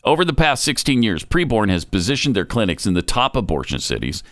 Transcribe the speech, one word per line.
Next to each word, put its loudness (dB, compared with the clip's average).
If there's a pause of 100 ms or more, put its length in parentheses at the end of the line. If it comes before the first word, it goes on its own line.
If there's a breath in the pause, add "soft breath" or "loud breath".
Over 4
the 0
past 2
sixteen 0
years, 0
Preborn 0
has 0
positioned -2
their 0
clinics -2
in 2
the 2
top 0
abortion -4
cities, -6 (100)